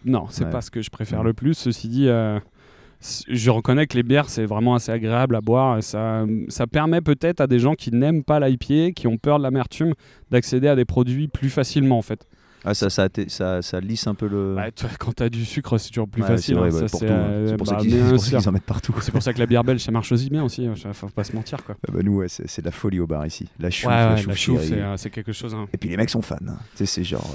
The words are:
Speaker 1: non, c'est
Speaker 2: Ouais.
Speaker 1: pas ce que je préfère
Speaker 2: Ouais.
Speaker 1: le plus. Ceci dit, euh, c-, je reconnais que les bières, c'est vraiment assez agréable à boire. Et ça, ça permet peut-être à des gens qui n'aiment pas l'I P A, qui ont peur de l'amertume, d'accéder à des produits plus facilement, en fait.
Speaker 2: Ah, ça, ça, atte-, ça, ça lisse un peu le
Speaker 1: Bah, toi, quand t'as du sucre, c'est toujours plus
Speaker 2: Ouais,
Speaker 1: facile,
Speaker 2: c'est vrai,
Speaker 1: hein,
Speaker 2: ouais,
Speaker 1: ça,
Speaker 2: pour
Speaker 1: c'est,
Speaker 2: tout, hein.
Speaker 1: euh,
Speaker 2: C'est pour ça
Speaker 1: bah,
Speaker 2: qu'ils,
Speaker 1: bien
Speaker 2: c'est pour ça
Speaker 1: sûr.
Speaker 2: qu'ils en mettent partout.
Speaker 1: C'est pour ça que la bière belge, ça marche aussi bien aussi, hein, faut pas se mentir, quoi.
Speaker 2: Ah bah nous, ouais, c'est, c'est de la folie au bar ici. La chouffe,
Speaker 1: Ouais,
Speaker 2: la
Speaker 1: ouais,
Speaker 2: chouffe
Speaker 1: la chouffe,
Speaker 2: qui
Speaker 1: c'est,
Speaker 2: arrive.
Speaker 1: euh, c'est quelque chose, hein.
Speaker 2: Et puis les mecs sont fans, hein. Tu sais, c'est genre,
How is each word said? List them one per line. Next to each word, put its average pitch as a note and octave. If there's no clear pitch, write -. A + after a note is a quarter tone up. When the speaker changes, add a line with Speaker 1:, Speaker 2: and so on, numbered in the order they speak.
Speaker 1:
non, A#2
c'est -
Speaker 2:
Ouais. E2+
Speaker 1:
pas A#2+
ce -
que A#2
je G#2+
préfère A2
Speaker 2:
Ouais. A2
Speaker 1:
le A2+
plus. C3
Ceci A#2
dit, C3
euh, A2
c-, -
je A#2+
reconnais B2+
que C3
les A#2+
bières, C3
c'est A2+
vraiment A2+
assez A#2
agréable A#2
à G#2+
boire. A#2+
Et A2
ça, A2
ça B2
permet D#3+
peut-être D#3
à C3+
des B2
gens C3+
qui -
n'aiment C#3+
pas D3+
l'I C3+
P D3+
A, F#3
qui -
ont A2+
peur D3
de C#3
l'amertume, C3+
d'accéder B2+
à C#3+
des B2
produits B2+
plus C#3
facilement, C3
en A2
fait. -
Speaker 2:
Ah, G2+
ça, G2
ça, G2
atte-, F#2+
ça, F#2
ça F#2
lisse A2
un G#2
peu A2
le G2
Speaker 1:
Bah, G#2+
toi, -
quand -
t'as A#2+
du A#2
sucre, A#2+
c'est -
toujours A2
plus A2
Speaker 2:
Ouais, G2
Speaker 1:
facile, F2+
Speaker 2:
c'est F2
vrai, F2
Speaker 1:
hein, E2
Speaker 2:
ouais, D#2+
Speaker 1:
ça, F#2
Speaker 2:
pour -
Speaker 1:
c'est, A2
Speaker 2:
tout, G#2+
hein. G#2+
Speaker 1:
euh, G#2+
Speaker 2:
C'est A2
pour G#2
ça G2+
Speaker 1:
bah, G#2+
Speaker 2:
qu'ils, G#2+
Speaker 1:
bien B2
Speaker 2:
c'est B2
pour B2+
ça A2
Speaker 1:
sûr. C3
Speaker 2:
qu'ils G2
en G2
mettent G2
partout. -
Speaker 1:
C'est -
pour B2+
ça B2
que A#2+
la A#2
bière A#2+
belge, B2+
ça -
marche A2+
aussi B2+
bien D3+
aussi, B2
hein, A2+
faut -
pas G2+
se -
mentir, A2
quoi. G#2
Speaker 2:
Ah -
bah F2
nous, G2+
ouais, F2+
c'est, -
c'est -
de D#2+
la E2+
folie F#2+
au E2+
bar D2+
ici. -
La E2+
chouffe, B2
Speaker 1:
Ouais, A#2
Speaker 2:
la A2+
Speaker 1:
ouais, A2
Speaker 2:
chouffe G2+
Speaker 1:
la G2
chouffe, -
Speaker 2:
qui D#2+
Speaker 1:
c'est, D#2+
Speaker 2:
arrive. G2+
Speaker 1:
euh, G2
c'est G2
quelque G#2+
chose, A2
hein. A2
Speaker 2:
Et F#2
puis F#2+
les E2+
mecs A2
sont A2+
fans, -
hein. -
Tu -
sais, G2
c'est F2+
genre, -